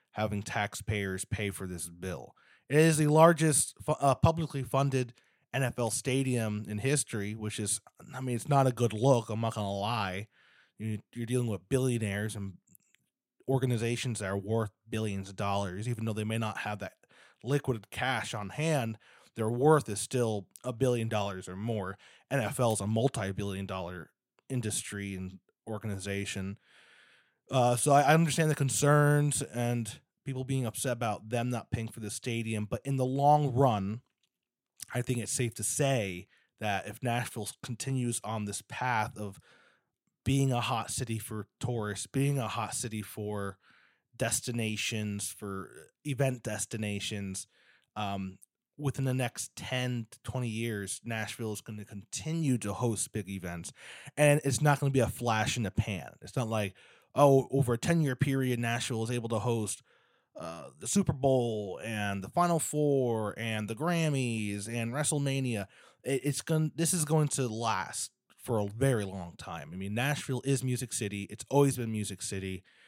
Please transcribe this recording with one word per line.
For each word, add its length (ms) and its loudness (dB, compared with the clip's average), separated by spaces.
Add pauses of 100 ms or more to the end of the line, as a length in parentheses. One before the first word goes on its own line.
(120)
having 300 -2
taxpayers 840 -2
pay 260 -4
for 160 -8
this 220 -8
bill. 460 -8 (340)
It 100 4
is 180 8
the 120 4
largest 680 6 (100)
fu-, 80 0
uh, 220 4
publicly 480 2
funded 500 0 (400)
N 100 0
F 160 -2
L 120 0
stadium 800 0
in 100 -4
history, 560 -2
which 260 -6
is, 200 -2 (340)
I 60 -8
mean, 160 -2
it's 120 -6
not 180 6
a 60 4
good 200 2
look. 360 4
I'm 120 -2
not 140 0
gonna 180 -2
lie. 560 -2 (500)
You, 200 -4 (160)
you're 120 -6
dealing 220 0
with 200 -4
billionaires 640 0
and 200 -8 (920)
organizations 720 0
that 80 -4
are 100 -2
worth 360 0 (160)
billions 400 -4
of 80 -14
dollars, 520 -2
even 160 -2
though 80 -2
they 120 -4
may 140 -2
not 200 -4
have 220 -6
that 140 -10 (500)
liquid 460 0
cash 440 -2
on 140 -6
hand, 500 0 (380)
their 120 2
worth 400 6
is 120 -4
still 460 0 (180)
a 80 -4
billion 360 2
dollars 400 -2
or 80 -10
more. 400 -4 (340)
N 100 2
F 180 -2
L 140 4
is 80 0
a 60 -2
multi-billion 800 0
dollar 440 -6 (380)
industry 640 -4
and 240 -8 (300)
organization. 880 -4 (920)
Uh, 260 4
so 160 4
I, 100 8
I 120 8
understand 360 4
the 60 2
concerns 840 4
and 580 -2 (240)
people 200 -6
being 220 -2
upset 260 -2
about 360 -4
them 220 0
not 200 -6
paying 180 -2
for 120 -14
the 100 -6
stadium, 580 -4
but 160 -4
in 120 -2
the 80 2
long 500 4
run, 460 4 (920)
I 100 0
think 180 -2
it's 120 -6
safe 220 -2
to 80 -8
say 640 0 (320)
that 300 -2
if 140 -14
Nashville 460 -2 (140)
continues 600 -2
on 200 -4
this 240 -6
path 480 -2
of 220 -10 (840)
being 260 2
a 100 0
hot 300 -2
city 280 -4
for 280 -8 (140)
tourists, 480 -4
being 300 0
a 100 -2
hot 260 -6
city 280 -6
for 560 -6 (580)
destinations, 1120 -2
for 420 -8 (340)
event 380 -2
destinations, 1040 -4 (480)
um, 440 -6 (400)
within 260 -2
the 100 0
next 400 -4
ten 560 -4
to 120 -20
twenty 260 -4
years, 560 -4
Nashville 480 -4
is 80 -8
gonna 240 -12
continue 760 -2
to 140 -4
host 400 -2
big 160 -6
events, 440 -8 (440)
and 280 6
it's 160 0
not 200 4
gonna 100 2
be 100 4
a 60 4
flash 500 0
in 60 0
the 80 0
pan. 400 -2 (100)
It's 160 -10
not 120 -2
like, 260 -2 (400)
oh, 360 8
over 240 2
a 40 2
ten-year 380 2
period, 420 2
Nashville 460 -2
is 60 -4
able 200 -2
to 80 0
host, 440 -2 (560)
uh, 260 -10 (140)
the 100 -10
Super 260 2
Bowl 680 0
and 400 -2
the 60 -10
Final 300 2
Four 800 0
and 300 -4
the 60 -4
Grammys 920 -2
and 240 -4
WrestleMania. 760 0 (380)
It, 200 0
it's 180 -2
gon-, 320 2
this 180 0
is 140 0
going 220 4
to 200 -2
last 640 -2 (320)
for 160 0
a 80 2
very 400 2
long 320 -8
time. 340 -10
I 40 -10
mean, 180 -6
Nashville 500 -2
is 180 0
Music 300 -2
City. 380 -4
It's 180 -14
always 300 6
been 120 -4
Music 300 -4
City. 420 -6 (260)